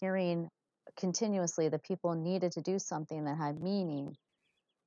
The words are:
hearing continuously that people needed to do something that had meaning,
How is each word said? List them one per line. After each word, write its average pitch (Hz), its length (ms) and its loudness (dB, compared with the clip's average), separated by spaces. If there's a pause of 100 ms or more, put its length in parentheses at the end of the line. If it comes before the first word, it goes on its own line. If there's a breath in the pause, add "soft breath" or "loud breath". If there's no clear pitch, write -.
hearing 175 480 2 (480)
continuously 180 720 0
that 151 160 0
people 175 300 0
needed 175 380 2
to 160 100 -4
do 190 160 0
something 156 460 -4
that 147 120 0
had 151 240 -2
meaning, 160 560 0 (720)